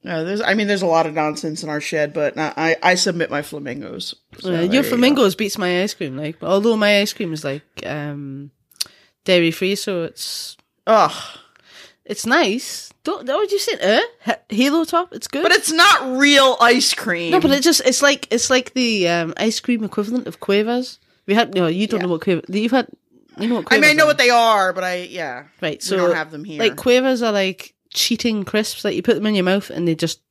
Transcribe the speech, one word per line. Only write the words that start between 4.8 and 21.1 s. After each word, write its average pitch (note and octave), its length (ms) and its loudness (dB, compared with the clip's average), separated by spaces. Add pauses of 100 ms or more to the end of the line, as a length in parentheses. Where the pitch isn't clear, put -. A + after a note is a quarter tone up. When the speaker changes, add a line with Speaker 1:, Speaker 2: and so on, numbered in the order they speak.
Speaker 1:
go. A#3 80 -2
Speaker 2:
flamingos B3 460 4
beats G#3+ 240 -6
my F3+ 240 0
ice G3+ 100 -4
cream, C3+ 240 -8
like, D3+ 240 -10
although G3 340 2
my G3+ 260 2
ice G3+ 120 -2
cream F3 180 -6
is, D#3 120 -8
like, D3 180 -6 (240)
um, C#3+ 640 -10 (760)
dairy E3+ 260 4
free, F#3+ 240 -2
so F#3+ 300 -4
it's - 520 -12 (300)
Speaker 1:
Ugh. G#3 260 4 (920)
Speaker 2:
it's - 220 -10
nice. B3 680 -2 (120)
Don't, D4+ 240 -6
what C#4 100 -2
would G4+ 140 -2
you G4+ 80 0
say? A4 200 -2
Uh? G#3+ 220 2 (240)
Ha-, - 140 -2 (100)
Halo C#4+ 360 2
Top, F4 280 -2
it's - 140 -12
good. C#4+ 160 -4
Speaker 1:
But F4+ 80 4
it's F#4 200 2
not D#4+ 460 4
real C4+ 420 6
ice A#3+ 360 4
cream. E3+ 380 -4
Speaker 2:
No, F4+ 60 4
but C#4 120 4
it C#4 100 2
just, E4 240 4
it's B3+ 160 2
like, C#4 300 2
it's A#3 180 0
like B3+ 240 0
the, A3+ 340 0
um, E3+ 300 0
ice A3 220 -2
cream A#3 240 -2
equivalent A3 420 -4
of - 140 -12
Quavers. A3+ 580 -2 (300)